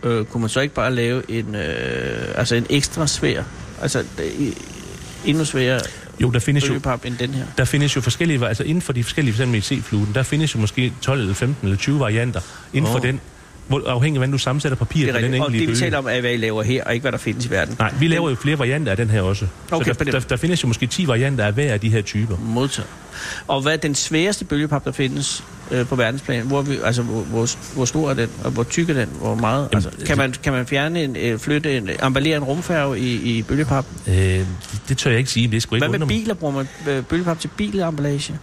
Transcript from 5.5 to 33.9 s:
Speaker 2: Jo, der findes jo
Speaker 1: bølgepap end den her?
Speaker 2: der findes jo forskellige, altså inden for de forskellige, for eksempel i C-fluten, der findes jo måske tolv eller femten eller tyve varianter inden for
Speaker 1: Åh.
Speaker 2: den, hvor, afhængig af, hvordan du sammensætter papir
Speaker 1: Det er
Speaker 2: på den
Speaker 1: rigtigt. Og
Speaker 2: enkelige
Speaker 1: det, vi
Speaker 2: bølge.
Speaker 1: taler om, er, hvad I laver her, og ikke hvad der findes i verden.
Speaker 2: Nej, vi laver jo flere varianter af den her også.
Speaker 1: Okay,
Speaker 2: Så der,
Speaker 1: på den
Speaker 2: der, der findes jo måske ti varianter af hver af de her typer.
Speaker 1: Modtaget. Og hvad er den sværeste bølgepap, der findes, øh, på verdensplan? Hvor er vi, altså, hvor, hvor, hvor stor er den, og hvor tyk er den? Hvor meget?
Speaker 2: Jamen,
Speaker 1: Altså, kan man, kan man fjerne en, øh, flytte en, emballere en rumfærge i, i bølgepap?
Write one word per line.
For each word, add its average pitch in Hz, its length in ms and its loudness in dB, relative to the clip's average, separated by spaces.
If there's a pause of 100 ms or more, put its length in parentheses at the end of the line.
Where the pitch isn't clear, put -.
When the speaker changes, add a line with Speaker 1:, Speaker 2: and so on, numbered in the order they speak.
Speaker 2:
Jo, 123 100 4
der 120 80 2
findes 143 240 4
jo 139 60 2
Speaker 1:
bølgepap 139 360 -2
end 123 120 -4
den 123 120 -2
her? 131 160 -4 (120)
Speaker 2:
der 131 80 4
findes 143 300 2
jo 131 60 0
forskellige, 127 460 2
altså 107 160 -2
inden 165 180 0
for 143 120 -4
de 120 100 0
forskellige, 123 300 0
for 117 100 2
eksempel 123 140 2
i 101 40 2
C-fluten, 104 520 0
der 127 100 2
findes 151 320 0
jo 120 40 0
måske 123 420 0
tolv 135 200 0
eller 98 120 0
femten 127 340 0
eller 98 100 2
tyve 139 220 2
varianter 113 420 0 (320)
inden 135 180 2
for 123 80 2
Speaker 1:
Åh. - 40 -2
Speaker 2:
den, 127 160 0 (480)
hvor, 139 200 2
afhængig 135 300 2
af, - 20 2
hvordan 131 120 2
du 139 60 2
sammensætter 135 400 0
papir 139 280 0
Speaker 1:
Det 117 40 2
er 127 40 0
Speaker 2:
på 120 40 2
den 117 80 2
Speaker 1:
rigtigt. 127 160 2
Og 147 60 2
Speaker 2:
enkelige 117 140 2
Speaker 1:
det, 156 60 2
vi - 60 2
Speaker 2:
bølge. 120 60 2
Speaker 1:
taler 147 180 2
om, 135 120 -2
er, 123 120 2
hvad 120 120 0
I 120 40 0
laver 110 260 0
her, 120 200 2
og - 100 -2
ikke 117 100 -2
hvad 131 80 0
der - 60 -2
findes 117 280 -2
i 117 40 -6
verden. 98 300 0
Speaker 2:
Nej, 110 200 2
vi 156 80 4
laver 165 220 2
jo 127 60 0
flere 147 240 0
varianter 135 320 0
af 95 60 0
den 117 120 2
her 107 120 4
også. 98 240 0 (260)
Speaker 1:
Okay, 165 140 2
Speaker 2:
Så - 60 2
der, 117 60 -2
Speaker 1:
på 156 60 0
den 135 100 0
Speaker 2:
der, 131 60 4
der 127 180 0
findes 165 260 2
jo 135 40 2
måske 117 200 2
ti 180 200 0
varianter 123 380 2
af 104 80 2
hver 139 200 2
af 104 60 2
de 110 100 2
her 110 120 4
typer. 104 360 0
Speaker 1:
Modtaget. 113 500 0 (600)
Og 135 140 2
hvad 147 120 2
er 160 40 0
den 151 180 0
sværeste 180 500 0
bølgepap, 147 400 0
der 127 60 -2
findes, 139 520 -2 (280)
øh, 127 160 2
på 135 80 0
verdensplan? 120 500 0
Hvor 139 140 2
er - 40 0
vi, 139 200 -2
altså, 123 180 2
hvor, 113 200 -2
hvor, 113 260 0 (280)
hvor 143 100 2
stor 151 240 0
er 139 40 2
den, 117 160 0 (140)
og 127 80 0
hvor 123 120 0
tyk 170 260 0
er 160 40 2
den? 117 160 0 (120)
Hvor 107 140 0
meget? 117 380 0
Speaker 2:
Jamen, 104 120 4
Speaker 1:
Altså, - 200 -8
kan 143 120 2
man, 131 160 2 (100)
kan 143 100 0
man 127 120 0
fjerne 151 380 0
en, 131 120 -2
øh, 110 240 0
flytte 147 380 0
en, 98 120 -2 (160)
emballere 139 320 2
en 143 60 -2
rumfærge 139 560 0
i, 120 380 0
i 113 40 0
bølgepap? 135 440 0 (220)